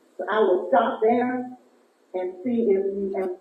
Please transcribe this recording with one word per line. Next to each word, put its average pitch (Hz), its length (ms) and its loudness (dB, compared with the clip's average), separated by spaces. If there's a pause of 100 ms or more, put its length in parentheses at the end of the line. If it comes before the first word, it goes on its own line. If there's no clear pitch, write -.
(180)
So 185 120 -8
I 214 80 2
will 185 300 2
stop 240 340 2
there 247 480 0 (640)
and 185 200 -6 (100)
see 233 260 2
if 196 140 4
you, 196 320 -4
and, 185 140 -2 (100)